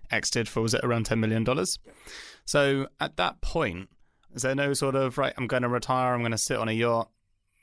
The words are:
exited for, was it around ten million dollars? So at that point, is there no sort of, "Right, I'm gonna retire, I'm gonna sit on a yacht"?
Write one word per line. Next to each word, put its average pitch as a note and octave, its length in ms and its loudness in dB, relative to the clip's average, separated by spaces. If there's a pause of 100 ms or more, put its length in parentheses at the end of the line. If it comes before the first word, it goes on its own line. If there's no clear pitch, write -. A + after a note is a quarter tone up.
exited A2+ 380 0
for, - 140 -2
was A2+ 120 2
it - 120 0
around A#2 200 0
ten A2+ 140 0
million A2 240 2
dollars? C#3 340 0 (680)
So C#3 420 2 (120)
at D3+ 180 -4
that - 240 -2
point, G2 480 -2 (440)
is A#2 100 -8
there C3 120 2
no C#3+ 180 2
sort C3+ 220 0
of, C3 220 0
"Right, C3 200 0
I'm B2+ 100 -2
gonna B2 200 0
retire, B2 460 0
I'm A#2+ 80 0
gonna A2+ 160 0
sit A#2+ 200 0
on A2+ 120 0
a - 20 0
yacht"? A2+ 380 2 (540)